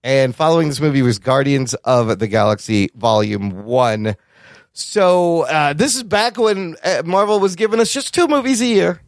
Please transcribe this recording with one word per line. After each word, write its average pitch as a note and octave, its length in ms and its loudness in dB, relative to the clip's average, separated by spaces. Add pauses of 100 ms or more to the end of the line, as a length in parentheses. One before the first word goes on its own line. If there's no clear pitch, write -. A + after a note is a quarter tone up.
And C3 320 0
following D#3+ 320 2
this C3+ 120 -6
movie C#3+ 220 2
was A#2 160 2
Guardians C3+ 560 0
of A#2 440 0
the A2 100 -4
Galaxy G#2 680 0
Volume G#2 680 -2
one. A2 500 0 (580)
So, F3+ 680 0
uh, D3 300 0
this A#3 240 0
is C4 60 -8
back A3 340 -2
when, G3 480 -2
uh, - 200 -2
Marvel G3+ 360 0
was F#3+ 160 0
giving G#3+ 240 0
us A3+ 120 0
just C4+ 200 -6
two F4 160 2
movies C4 320 0
a B3 60 0
year. F#3 420 0